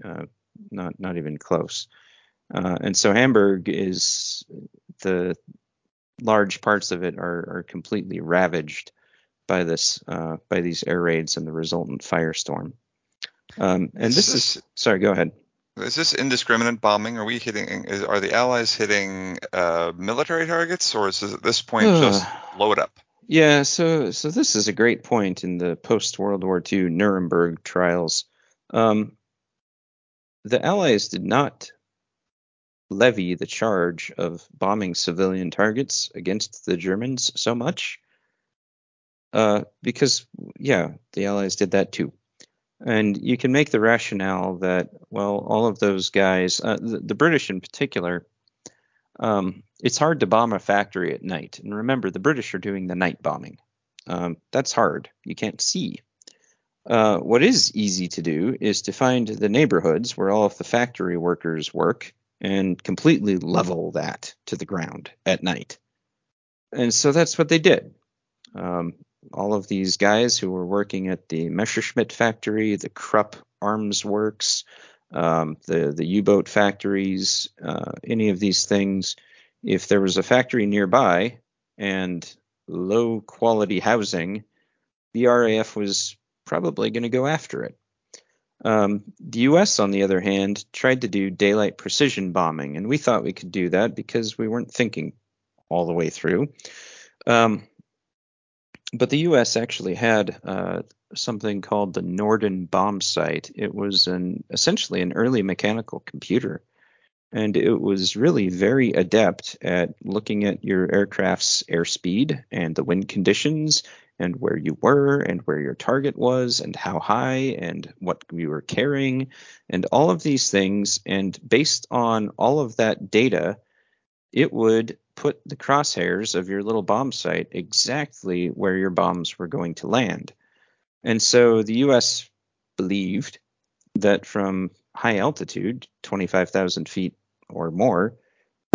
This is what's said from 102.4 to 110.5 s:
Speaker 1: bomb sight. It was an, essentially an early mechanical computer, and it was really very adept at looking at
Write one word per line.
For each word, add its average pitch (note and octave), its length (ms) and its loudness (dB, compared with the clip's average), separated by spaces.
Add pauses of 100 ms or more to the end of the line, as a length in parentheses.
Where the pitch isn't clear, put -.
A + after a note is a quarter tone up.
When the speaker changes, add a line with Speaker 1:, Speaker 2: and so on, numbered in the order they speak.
Speaker 1:
bomb G2 340 0
sight. D#2+ 540 -2
It - 200 -6
was G2+ 320 0
an, F2+ 440 -4
essentially G2 520 0
an F2+ 100 -2
early A#2 300 2
mechanical G#2+ 580 -2
computer, - 640 -4 (680)
and G#2+ 240 0
it A2+ 180 4
was G2 420 0
really A#2 340 2
very G#2+ 400 2
adept F#2 720 2
at F2 320 0 (100)
looking G#2 400 -2
at G2+ 180 -2